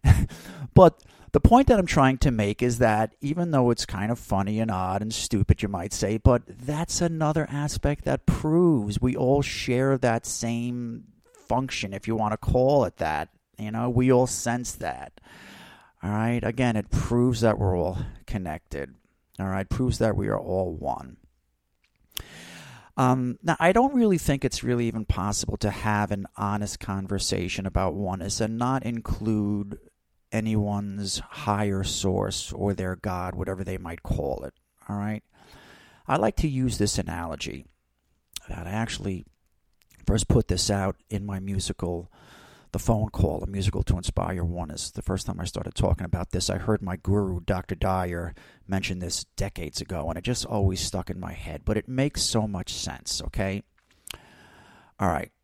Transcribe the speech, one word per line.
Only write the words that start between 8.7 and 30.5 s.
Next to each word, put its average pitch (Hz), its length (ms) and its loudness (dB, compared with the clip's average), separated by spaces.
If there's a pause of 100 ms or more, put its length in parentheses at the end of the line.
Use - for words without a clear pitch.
we 127 140 2
all 135 260 4
share 131 560 0
that 117 300 0
same 117 880 -6 (340)
function, 117 460 -2
if 95 140 -8
you 110 80 0
want 107 180 0
to 110 40 -4
call 131 480 4
it 85 120 -6
that. 78 320 -2 (280)
You 107 140 -8
know, 117 180 -2
we 127 220 6
all 127 160 8
sense 120 460 -4
that. - 480 -10 (840)
All 92 80 -4
right? 113 320 0
Again, 120 320 0
it 104 140 -2
proves 120 520 2
that 113 160 6
we're 92 200 0
all 92 200 0 (300)
connected. 78 680 -6 (460)
All 95 80 -2
right? 95 220 -4
Proves 127 300 0
that 110 160 2
we 101 120 0
are 107 120 0
all 92 340 -2
one. 67 440 -8 (1800)
Um, 127 460 2
now, 165 160 2
I 175 140 4
don't 262 200 4
really 214 240 4
think 139 280 0
it's - 180 -2
really 120 240 0
even 113 180 -4
possible 101 520 -2
to 104 120 0
have 104 420 0
an 98 160 -4 (100)
honest 104 420 -4
conversation 95 840 -4
about 92 280 0
oneness 95 460 -4
and 113 180 -2
not 127 280 0
include 107 920 -2 (540)
anyone's 104 880 -2